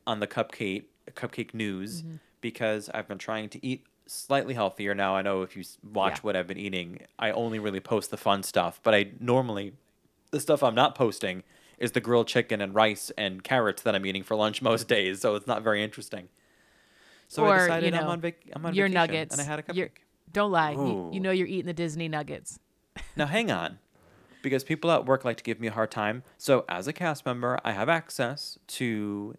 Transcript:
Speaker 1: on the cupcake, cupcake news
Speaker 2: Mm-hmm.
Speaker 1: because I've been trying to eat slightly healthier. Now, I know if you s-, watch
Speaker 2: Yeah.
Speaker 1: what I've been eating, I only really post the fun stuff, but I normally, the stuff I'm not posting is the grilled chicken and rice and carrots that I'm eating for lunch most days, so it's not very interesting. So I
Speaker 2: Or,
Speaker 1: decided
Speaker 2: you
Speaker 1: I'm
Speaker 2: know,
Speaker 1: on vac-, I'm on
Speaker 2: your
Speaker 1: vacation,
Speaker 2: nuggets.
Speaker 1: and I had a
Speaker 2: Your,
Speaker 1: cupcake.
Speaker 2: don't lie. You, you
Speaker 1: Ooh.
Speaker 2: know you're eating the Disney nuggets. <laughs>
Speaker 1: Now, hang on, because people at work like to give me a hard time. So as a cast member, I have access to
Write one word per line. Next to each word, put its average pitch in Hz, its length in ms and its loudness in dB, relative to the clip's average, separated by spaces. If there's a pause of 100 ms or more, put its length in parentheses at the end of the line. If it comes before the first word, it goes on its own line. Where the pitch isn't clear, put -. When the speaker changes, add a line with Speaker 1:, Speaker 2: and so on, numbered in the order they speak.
Speaker 1:
on 110 140 -2
the 104 60 -2
cupcake, 107 580 -4 (280)
cupcake - 420 -8
news 107 480 -6
Speaker 2:
Mm-hmm. 160 140 -12 (260)
Speaker 1:
because 110 480 -2
I've - 180 -8
been 101 100 -8
trying 107 320 -6
to - 160 -10
eat 131 200 -6 (200)
slightly - 480 0
healthier. 101 400 0
Now, 98 220 2
I 95 60 0
know 95 200 0
if - 140 -10
you 98 40 -14
s-, - 220 -16
watch 98 340 0
Speaker 2:
Yeah. - 60 -6
Speaker 1:
what 104 140 0
I've 90 100 -2
been 92 120 -10
eating, 92 420 -6 (180)
I 110 120 0
only 113 280 -2
really 104 220 -2
post 104 300 -2
the 104 80 -8
fun 101 240 2
stuff, 87 400 0
but 110 120 6
I 101 240 4
normally, 120 540 0 (580)
the 147 100 -2
stuff 147 220 4
I'm 120 120 4
not 131 200 6
posting 98 480 0 (360)
is 117 140 -2
the 127 80 2
grilled 117 280 4
chicken 113 320 2
and 98 140 -2
rice 107 420 4
and 95 260 -4
carrots 117 400 2
that 110 120 2
I'm 98 120 0
eating 95 160 -2
for 110 140 -2
lunch 107 260 2
most 117 260 2
days, 95 320 2
so 110 160 2
it's 104 100 -6
not 107 160 -2
very 107 200 2
interesting. 104 460 -10 (1000)
So - 160 0
I 208 40 8
Speaker 2:
Or, 196 100 8
Speaker 1:
decided 170 360 4
Speaker 2:
you 170 40 2
Speaker 1:
I'm 160 80 0
Speaker 2:
know, 175 60 -2
Speaker 1:
on 170 80 -4
vac-, 170 320 -6
I'm 160 140 -6
on 170 80 -2
Speaker 2:
your 196 120 4
Speaker 1:
vacation, 185 80 2
Speaker 2:
nuggets. 165 400 2
Speaker 1:
and 139 60 -2
I 143 40 -2
had 151 140 -4 (100)
a 175 60 -6
Speaker 2:
Your, 185 140 -2
Speaker 1:
cupcake. - 100 -20 (340)
Speaker 2:
don't 208 200 2
lie. 156 200 4
You, 147 60 -6 (340)
you 190 80 -4
Speaker 1:
Ooh. - 20 -2
Speaker 2:
know 190 80 0
you're 185 160 2
eating 180 200 -4
the 175 80 -4
Disney 165 340 -4
nuggets. 151 560 -8
<laughs> - 40 -20 (480)
Speaker 1:
Now, 151 100 2
hang 202 240 0
on, 85 280 -2 (640)
because 131 220 0
people 160 280 0
at 147 120 4
work 127 200 4
like 120 140 0
to - 60 -14
give 117 160 -2
me 117 60 -2
a 107 60 -2
hard 110 180 0
time. 110 320 -2 (140)
So 135 320 4
as 90 180 -4
a 143 60 -4
cast 160 340 -4
member, 123 380 0
I 113 80 0
have 104 160 -2
access 147 720 -2 (100)
to 104 720 -2